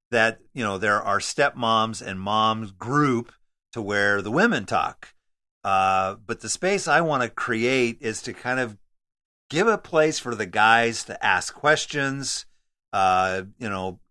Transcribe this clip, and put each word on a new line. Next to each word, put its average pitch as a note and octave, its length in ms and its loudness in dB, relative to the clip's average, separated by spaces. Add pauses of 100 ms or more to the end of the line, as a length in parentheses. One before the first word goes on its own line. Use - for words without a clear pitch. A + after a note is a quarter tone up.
(120)
that, A2+ 280 0 (140)
you B2 100 -6
know, G2+ 140 -2
there G#2 240 0
are G2+ 160 -2
stepmoms A2+ 880 0
and F#2+ 140 -8
moms A2 520 0
group A#2+ 600 -2 (420)
to A#2 80 -8
where G2+ 400 2
the G2+ 100 -6
women D#3+ 360 2
talk. - 480 -4 (480)
Uh, F#2+ 600 0
but A2+ 180 -8
the A2 80 -10
space F#3+ 380 -2
I D#3+ 140 4
wanna C#3+ 280 0
create A#2+ 720 0
is A2 200 -6
to G#2+ 120 -12
kind B2+ 260 -4
of A2+ 180 -6 (720)
give F3+ 180 2
a C4 120 2
place D#3 400 2
for A#2+ 160 -6
the G#2 100 -2
guys A2+ 600 4
to - 200 -8
ask F#2 300 0
questions, C#3 920 -2 (480)
uh, F#2 500 2 (140)
you A#2 120 -8
know, F#2 300 -6 (120)